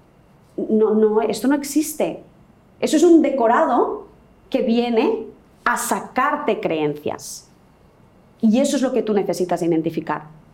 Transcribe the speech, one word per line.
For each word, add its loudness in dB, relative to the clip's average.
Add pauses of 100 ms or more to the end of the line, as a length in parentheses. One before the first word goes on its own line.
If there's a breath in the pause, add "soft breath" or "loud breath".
(580)
No, 0
no, 4
esto -2
no 2
existe. -4 (600)
Eso 0
es 2
un 8
decorado 0 (420)
que 0
viene 0 (380)
a 0
sacarte -4
creencias. -6 (960)
Y 4
eso 2
es -2
lo 0
que 0
tú -2
necesitas -2
identificar. -2 (300)